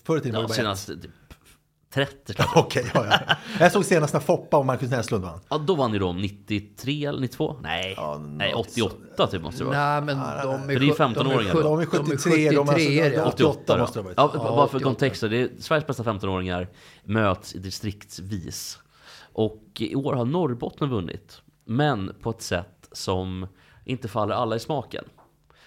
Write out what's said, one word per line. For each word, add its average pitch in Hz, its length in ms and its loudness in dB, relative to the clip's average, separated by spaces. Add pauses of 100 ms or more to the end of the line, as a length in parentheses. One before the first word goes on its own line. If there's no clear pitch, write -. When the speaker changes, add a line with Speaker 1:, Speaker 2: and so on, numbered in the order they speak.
Speaker 1:
förr 160 140 0
i 139 40 0
tiden 123 140 -4
var 110 60 -2
Speaker 2:
Ja, - 20 -2
Speaker 1:
det 107 40 -4
bara 107 80 -4
Speaker 2:
senaste, 98 380 -2
Speaker 1:
ett. 87 80 -12
Speaker 2:
typ, 85 100 -18 (840)
trettio - 400 -4 (160)
Speaker 1:
<laughs> - 60 2
Okej, 131 380 4
ja, 117 120 2 (220)
ja. 165 80 2 (240)
Jag 175 120 8
såg 202 140 2
senast 156 280 2
när 151 80 2
Foppa - 360 2
och 139 80 4
Marcus 127 260 0
Näslund 113 320 -2
vann. 87 160 -10 (100)
Speaker 2:
Ja, 147 80 -2
då 139 180 0
vann 127 180 0
ju 101 60 0
de 90 180 0
nittiotre 104 760 -6 (180)
eller 143 100 -4
nittiotvå. 135 440 -4
Nej, 92 340 -4
Speaker 1:
Ja, 76 200 -6
Speaker 2:
nej, 76 360 -4
Speaker 1:
något 107 140 -2
Speaker 2:
åttioåtta - 600 -2
typ 95 140 -4
måste 73 220 -8
det - 40 -2
vara. 131 100 0 (180)
Speaker 3:
Ja, 147 60 0
men 147 160 -2
Speaker 1:
Ja, 143 280 -4
Speaker 3:
de 135 160 -2
Speaker 2:
För 135 60 -8
det 139 60 -2
är - 20 2
Speaker 3:
är 123 40 2
sjut-, - 0 -
de 143 120 4
är - 40 4
Speaker 2:
femtonåringar 123 580 2
Speaker 3:
sjut-, 160 100 4
Speaker 2:
då. 151 120 4
Speaker 1:
De 160 60 0
är 165 100 0
Speaker 3:
de 156 200 0
är 139 60 0
Speaker 1:
sjuttiotre, 156 340 4
de, 147 80 6
alltså, 143 160 4
Speaker 3:
sjuttiotre, 147 400 4
ja. - 100 2
Speaker 1:
åttioåtta 135 240 4 (120)
Speaker 2:
Åttioåtta - 160 2
Speaker 1:
måste 120 220 0
det 101 40 -8
ha - 60 -8
varit. 90 80 -4
Speaker 2:
Ja, 143 160 6
b-, 151 100 -2
Speaker 3:
Ja, 113 120 0
Speaker 2:
bara 135 120 6
för 135 100 -2
Speaker 3:
åttioåtta. - 60 -2
Speaker 2:
kontext, 131 380 2
det 110 200 0
är 123 80 0 (100)
Sveriges 151 280 0
bästa 120 160 -4
femtonåringar 92 640 -2 (360)
möts 104 520 0
i - 40 -8
distriktsvis. 95 1200 -10 (580)
Och 110 240 -2 (180)
i 113 160 -4
år 135 180 -2
har 120 120 0
Norrbotten 139 640 -2
vunnit, - 520 -6 (240)
men 120 560 0
på 117 80 -4
ett 110 120 -8
sätt - 500 -6
som 92 560 -4 (380)
inte 120 220 -6
faller 104 280 -2
alla 113 200 0
i 117 40 -2
smaken. - 440 -6 (640)